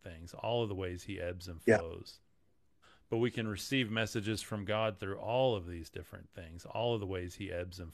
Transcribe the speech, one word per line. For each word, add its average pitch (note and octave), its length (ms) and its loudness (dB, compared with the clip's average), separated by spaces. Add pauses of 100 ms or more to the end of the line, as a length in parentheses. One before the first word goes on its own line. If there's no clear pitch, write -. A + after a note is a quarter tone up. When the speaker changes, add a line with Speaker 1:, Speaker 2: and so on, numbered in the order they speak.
Speaker 1:
things, F2 320 -12
all A#2 300 2
of G#2 40 -2
the G2 60 -2
ways F2+ 300 -4
he F#2 160 -6
ebbs F2 260 -4
and E2+ 200 -10
Speaker 2:
Yeah. A2 120 8
Speaker 1:
flows. E2+ 400 -6 (920)
But A#2 80 4
we A#2+ 120 6
can A2+ 180 0
receive G#2+ 420 2
messages A2 500 2
from G#2 240 -4
God G#2+ 340 2
through G2 200 -2
all A#2 380 4
of F2 100 -4
these E2+ 240 -6
different F2 400 -12
things, E2+ 340 -12
all A#2 300 2
of G#2+ 60 0
the G2+ 60 -2
ways F2+ 280 -4
he F#2+ 180 -6
ebbs F2+ 280 -4
and D#2+ 140 -8